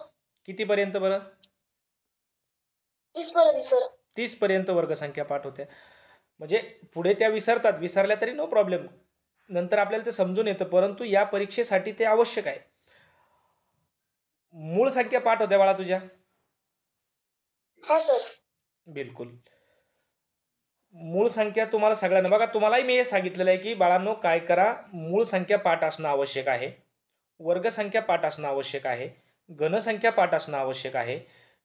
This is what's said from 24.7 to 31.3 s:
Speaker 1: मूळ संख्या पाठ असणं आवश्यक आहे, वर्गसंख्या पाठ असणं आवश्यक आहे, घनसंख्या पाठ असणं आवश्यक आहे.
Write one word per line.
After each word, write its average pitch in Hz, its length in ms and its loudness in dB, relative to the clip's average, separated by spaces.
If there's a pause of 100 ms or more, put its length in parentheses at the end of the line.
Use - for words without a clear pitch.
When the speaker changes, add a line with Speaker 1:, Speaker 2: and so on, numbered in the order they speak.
Speaker 1:
मूळ 180 320 -2
संख्या 196 340 0
पाठ 165 260 0
असणं 156 240 -4
आवश्यक 139 400 -2
आहे, 127 240 -4 (680)
वर्गसंख्या 196 640 -2
पाठ 170 220 -2
असणं 151 240 -6
आवश्यक 139 380 -6
आहे, 127 240 -6 (400)
घनसंख्या 208 640 -2
पाठ 180 220 2
असणं 151 240 -4
आवश्यक 131 380 -6
आहे. 123 220 -4 (460)